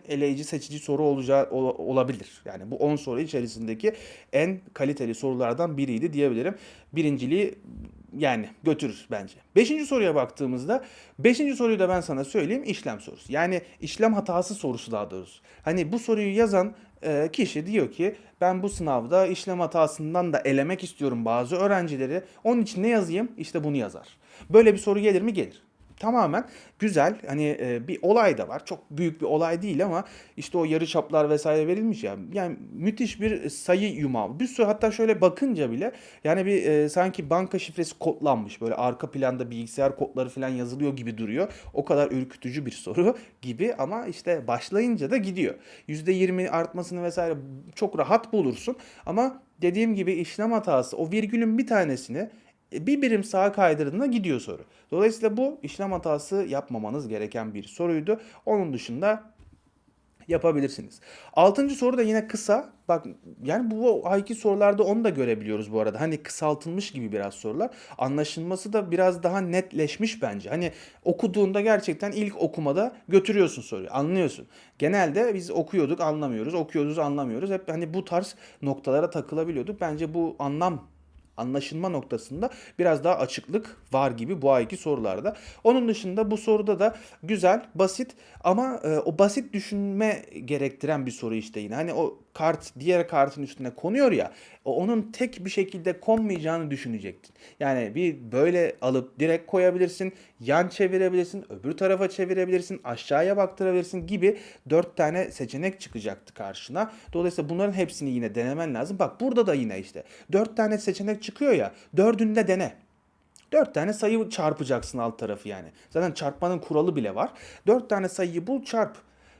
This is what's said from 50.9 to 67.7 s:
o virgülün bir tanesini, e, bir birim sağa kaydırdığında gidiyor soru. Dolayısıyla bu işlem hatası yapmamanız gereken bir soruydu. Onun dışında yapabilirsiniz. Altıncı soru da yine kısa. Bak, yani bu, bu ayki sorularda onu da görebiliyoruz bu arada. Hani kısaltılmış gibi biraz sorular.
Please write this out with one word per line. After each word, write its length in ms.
o 140
virgülün 480
bir 80
tanesini, 640
e, 140
bir 160
birim 220
sağa 280
kaydırdığında 540
gidiyor 340
soru. 220
Dolayısıyla 460
bu 260
işlem 300
hatası 560
yapmamanız 600
gereken 460
bir 100
soruydu. 560
Onun 260
dışında 600
yapabilirsiniz. 720
Altıncı 420
soru 240
da 40
yine 240
kısa. 460
Bak, 180
yani 260
bu, 120
bu 220
ayki 300
sorularda 480
onu 220
da 40
görebiliyoruz 640
bu 80
arada. 200
Hani 160
kısaltılmış 760
gibi 220
biraz 220
sorular. 360